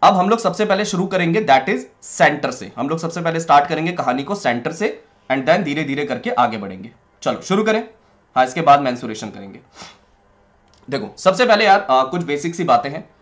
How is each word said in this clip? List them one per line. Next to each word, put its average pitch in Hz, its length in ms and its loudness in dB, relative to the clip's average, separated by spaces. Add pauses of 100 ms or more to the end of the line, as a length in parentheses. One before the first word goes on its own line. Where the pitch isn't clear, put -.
अब 196 120 6
हम 185 140 2
लोग 226 100 2
सबसे 214 260 -2
पहले 202 200 0
शुरू 180 220 -2
करेंगे 175 380 0
that 135 240 4
is 123 100 0 (400)
center 147 320 2
से, 98 260 -12
हम 123 120 -4
लोग 160 100 -4
सबसे 170 220 -8
पहले 165 200 -2
स्टार्ट 147 260 4
करेंगे 165 260 -4
कहानी 135 300 -2
को 165 120 -6
सेंटर 135 380 -4
से - 320 -6 (280)
and 135 120 -2
then 170 180 2
धीरे 151 220 -4
धीरे 139 200 -4
करके 131 260 -6
आगे 120 260 0
बढ़ेंगे। 98 340 -12 (320)
चलो 113 180 -4
शुरू 208 240 0
करें, 220 240 -2 (480)
हाँ 131 80 4
इसके 131 160 -6
बाद 143 200 6
मेंसुरेशन 120 500 -6
करेंगे। 98 300 -18 (1300)
देखो 196 260 -8
सबसे 190 300 2
पहले 226 180 4
यार, 190 260 4
आ, 165 140 4
कुछ 170 200 -4
बेसिक 147 300 -4
सी 175 100 -4
बातें 135 260 2
हैं। 160 200 -12 (120)